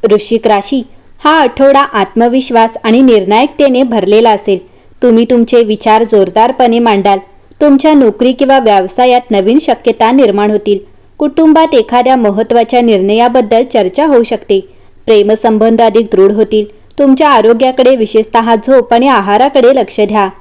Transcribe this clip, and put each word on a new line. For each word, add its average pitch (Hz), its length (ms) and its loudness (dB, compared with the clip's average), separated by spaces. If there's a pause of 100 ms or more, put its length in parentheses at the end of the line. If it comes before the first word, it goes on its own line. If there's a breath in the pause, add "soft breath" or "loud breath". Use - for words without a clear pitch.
(100)
वृश्चिक 214 360 -2
राशी, 214 360 -2 (420 soft breath)
हा 294 60 2
आठवडा 277 500 2
आत्मविश्वास 233 1000 -2
आणि 226 180 0
निर्णायकतेने 247 840 0
भरलेला 226 480 0
असेल. 196 360 -4 (360 soft breath)
तुम्ही 233 280 2
तुमचे 233 340 2
विचार 214 400 0
जोरदारपणे 226 720 0
मांडाल. 202 400 0 (420)
तुमच्या 294 340 2
नोकरी 247 380 0
किंवा 269 260 0
व्यवसायात 240 600 0 (100)
नवीन 208 280 0
शक्यता 226 520 -2
निर्माण 208 400 0
होतील. 208 280 -2 (400 soft breath)
कुटुंबात 320 560 0
एखाद्या 247 420 0
महत्त्वाच्या 226 640 0
निर्णयाबद्दल 226 840 0 (100)
चर्चा 208 340 -2
होऊ 262 160 2
शकते. 208 380 -4 (460 soft breath)
प्रेमसंबंध 220 760 0
अधिक 226 240 0
दृढ 196 260 2
होतील. 214 680 -6
तुमच्या 277 300 2
आरोग्याकडे, 247 680 0
विशेषतः 226 580 -2
झोप 240 400 0
आणि 240 140 0
आहाराकडे 247 600 0
लक्ष 254 320 -2
द्या. 208 280 -2 (120)